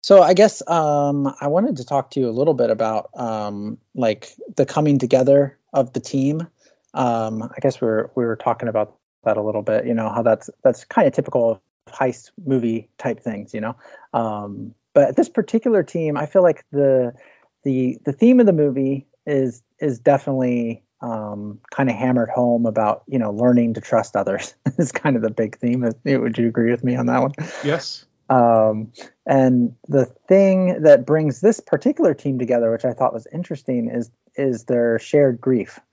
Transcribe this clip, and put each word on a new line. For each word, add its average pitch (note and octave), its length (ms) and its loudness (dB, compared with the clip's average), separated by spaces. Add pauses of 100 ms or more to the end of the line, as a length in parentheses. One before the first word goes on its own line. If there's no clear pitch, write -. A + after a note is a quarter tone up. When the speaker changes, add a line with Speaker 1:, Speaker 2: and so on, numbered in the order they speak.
Speaker 1:
So G3 200 8
I E3+ 120 4
guess, G3+ 340 4
um, C#3+ 720 0
I C#3+ 60 -4
wanted F3+ 300 0
to B2+ 80 -12
talk C#3 260 -4
to C#3 80 -4
you B2 100 0
a - 20 -4
little C#3+ 220 0
bit A#2+ 160 0
about, A2 460 -2
um, G#2+ 640 -8 (180)
like, A2+ 340 -4 (260)
the C3+ 100 2
coming D3+ 340 0
together C3+ 580 2 (160)
of B2+ 200 -2
the C3 60 -6
team. D3 480 -4 (460)
Um, A2+ 500 -4
I - 180 -14
guess C3+ 200 -2
we A#2+ 60 -2
were, A2 280 -4
we A#2+ 100 -2
were A2+ 100 -4
talking A#2 340 -4
about G#2+ 260 -4 (280)
that A2 140 0
a G#2 40 -4
little G#2+ 200 -4
bit, G#2+ 240 -2
you A#2+ 80 -4
know, A2 160 -2
how A#2 120 -4
that's, A2+ 280 0 (140)
that's B2+ 220 0
kinda E3 260 2
typical A#2 400 -2
of - 420 -14
heist - 380 -6 (140)
movie A#2 520 -2
type A2+ 220 -8
things, G#2+ 340 -12
you A2+ 60 -8
know? A2+ 160 -8 (380)
Um, G#2+ 600 -6 (200)
but C#3 220 4
this - 120 2
particular A3 560 0
team, D#3 320 -4
I D3+ 100 -4
feel F#3 160 2
like E3+ 300 2
the, C3 420 2 (500)
the, B2+ 420 -2
the C#3+ 80 -4
theme B3 260 4
of A3+ 60 6
the G3 80 6
movie C#3 540 0 (180)
is, C3+ 360 -2 (180)
is C3 200 -4
definitely, B2+ 840 -2 (180)
um, G#2 580 -10 (160)
kinda C3+ 160 -2
hammered B2 380 -2
home A#2+ 360 0
about, A2 420 -2
you C3+ 120 -4
know, G#2+ 120 -2
learning A#2 420 2
to A2 80 -8
trust - 340 -2
others G2 400 -4 (100)
<laughs> - 120 -4
is D#3+ 160 -2
kind C#3 240 -2
of A2 40 -2
the A2 80 -2
big A2 280 -4
theme. B2 240 -2 (240)
Would A#2+ 320 -2
you A#2 100 0
agree A#2 240 0
with A#2+ 120 -4
me B2 120 -2
on B2 120 -4
that B2+ 140 0
one? C#3 120 -2 (300)
Speaker 2:
Yes. D3 420 -6 (240)
Speaker 1:
Um, A2 640 2 (340)
and B2+ 500 2 (120)
the C#3 180 2
thing F#3 800 2
that C#3 220 8
brings D3+ 360 0
this G#3+ 180 2
particular G#3 540 0
team C3+ 260 -4
together, A#2 320 0
which A2+ 140 -4
I A#2+ 80 0
thought B2+ 200 0
was A#2 200 -10
interesting, C3+ 560 -6
is, A#2 220 -6 (240)
is B2+ 300 -2
their A#2 340 0
shared C3+ 420 2
grief. B2 380 -2 (140)